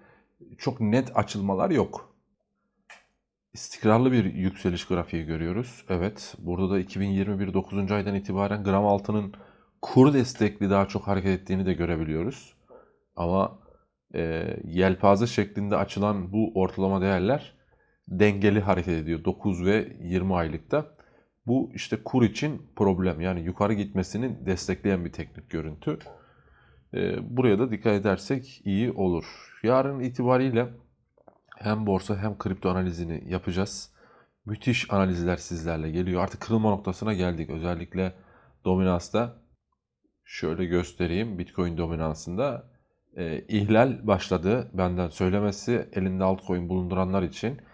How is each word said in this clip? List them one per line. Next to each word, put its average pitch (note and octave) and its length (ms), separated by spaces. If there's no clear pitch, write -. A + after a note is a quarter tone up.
çok A#2+ 220
net A#2+ 360
açılmalar G2 540
yok. - 440
İstikrarlı A#2 600
bir A#2 120
yükseliş F#2 640
grafiği E2+ 400
görüyoruz. E2+ 640
Evet, F#2 500
burada F2 320
da G2 80
iki F#2+ 220
bin G2+ 80
yirmi G2 320
bir F#2+ 140
dokuzuncu G2 400
aydan G2+ 200
itibaren G2+ 500
gram G2 220
altının G2+ 480
kur C#3 320
destekli G#2 560
daha G2 180
çok G2 200
hareket F#2+ 320
ettiğini F#2+ 260
de F#2 60
görebiliyoruz. E2 840
Ama, F2+ 420
e, E2 500
yelpaze F#2+ 640
şeklinde G2+ 500
açılan G2 560
bu G#2+ 280
ortalama F#2+ 400
değerler G2 540
dengeli G2+ 520
hareket F2+ 340
ediyor D#2+ 300
dokuz F2+ 400
ve G2+ 360
yirmi F#2 340
aylıkta. F2 520
Bu B2 280
işte - 300
kur B2+ 180
için C#3 400
problem. F#2 440
Yani F2+ 200
yukarı G2+ 340
gitmesini G2+ 720
destekleyen F#2 580
bir D#2+ 80
teknik - 380
görüntü. D#2+ 480
E, F#2 420
buraya A#2 220
da B2 120
dikkat G#2+ 220
edersek G#2 720
iyi G2+ 280
olur. F2 320
Yarın C3 380
itibariyle B2+ 680
hem G#2+ 300
borsa G2 320
hem G2+ 200
kripto F#2+ 320
analizini E2+ 600
yapacağız. F2+ 600
Müthiş G#2+ 460
analizler F2+ 440
sizlerle D#2+ 540
geliyor. F2+ 320
Artık - 180
kırılma A2 300
noktasına G2+ 440
geldik. E2+ 360
Özellikle F2 600
dominansta, F#2 720
şöyle E2 400
göstereyim, F2 760
Bitcoin F2 400
dominansında, E2+ 960
e, E2 220
ihlal G#2+ 580
başladı. F#2+ 680
Benden F2+ 360
söylemesi, G2+ 840
elinde F#2+ 320
altcoin F#2 440
bulunduranlar F#2 540
için - 380